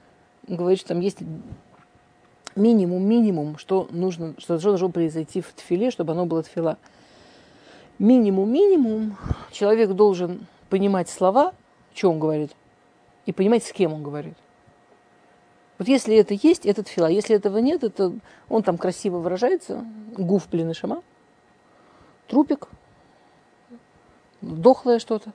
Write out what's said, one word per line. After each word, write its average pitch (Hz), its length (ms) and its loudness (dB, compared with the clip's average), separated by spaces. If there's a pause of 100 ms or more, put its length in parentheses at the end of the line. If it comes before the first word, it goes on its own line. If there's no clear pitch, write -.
(460)
говорит, 180 320 0
что - 100 -14
там 175 120 -4
есть 185 180 -4 (1400)
минимум, 190 480 2
минимум, 185 540 0
что 190 320 -2
нужно, 170 480 -6
что 170 200 -4
должно 180 300 0
произойти 165 520 -4
в - 120 -12
тфиле, 208 380 -2
чтобы 165 220 -4
оно 175 140 -2
было 160 160 -2
тфила. 165 360 -4 (1200)
Минимум, 208 540 4
минимум, 240 640 2 (340)
человек 214 400 2
должен 185 560 2 (220)
понимать 196 400 0
слова, 254 460 2 (400)
что 190 160 2
он 160 80 0
говорит, 151 340 -2 (760)
и 185 60 -4
понимать, 214 320 2
с - 80 -14
кем 170 200 0
он 156 100 -10
говорит. 147 320 -12 (1400)
Вот 190 100 -4
если 233 280 2
это 202 180 6
есть, 311 320 2
это 208 160 0
тфила. 175 240 0
Если 202 300 2
этого 202 220 -2
нет, 277 260 0
это 185 280 -2 (360)
он 226 140 0
там 170 160 0
красиво 180 400 -4
выражается, 190 680 -4 (320)
гуф, 190 340 0
блин, 165 200 -2
и 165 40 -6
шама, 247 280 -8 (1300)
трупик, 285 400 0 (1700)
дохлое 220 580 2
что-то. 214 360 -8